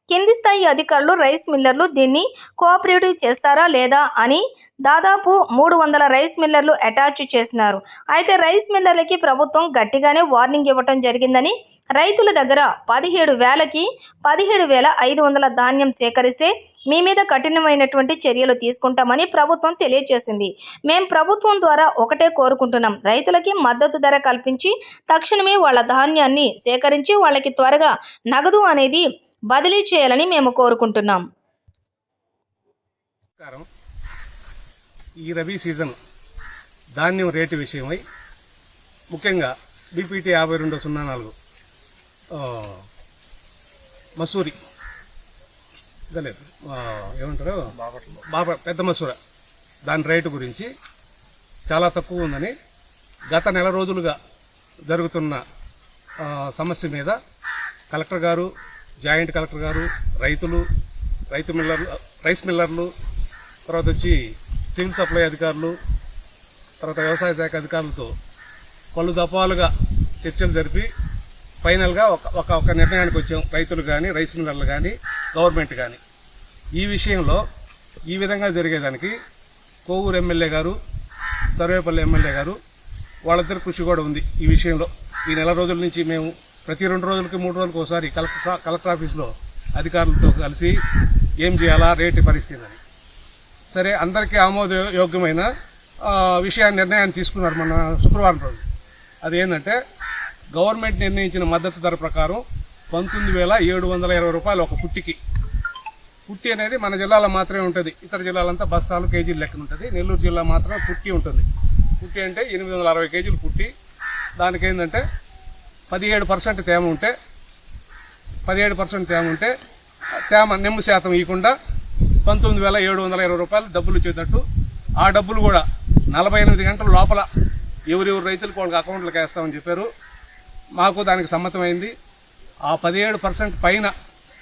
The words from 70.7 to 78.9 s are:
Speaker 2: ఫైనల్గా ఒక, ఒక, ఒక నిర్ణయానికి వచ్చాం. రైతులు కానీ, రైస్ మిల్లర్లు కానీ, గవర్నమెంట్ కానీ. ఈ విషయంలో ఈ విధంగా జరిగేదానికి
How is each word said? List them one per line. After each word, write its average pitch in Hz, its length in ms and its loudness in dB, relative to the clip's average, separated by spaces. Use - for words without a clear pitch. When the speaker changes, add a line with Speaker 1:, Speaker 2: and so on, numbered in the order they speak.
Speaker 2:
ఫైనల్గా 180 420 2
ఒక, 185 220 0
ఒక, 170 240 -4
ఒక 165 200 2
నిర్ణయానికి 170 460 4
వచ్చాం. 156 260 -2
రైతులు 160 280 -4
కానీ, 151 300 -4
రైస్ 160 260 -6
మిల్లర్లు 143 280 -6
కానీ, 147 300 -4
గవర్నమెంట్ 165 360 0
కానీ. 123 220 -10
ఈ 202 120 -4
విషయంలో 196 640 0
ఈ 180 100 -8
విధంగా 202 320 -4
జరిగేదానికి 160 680 -4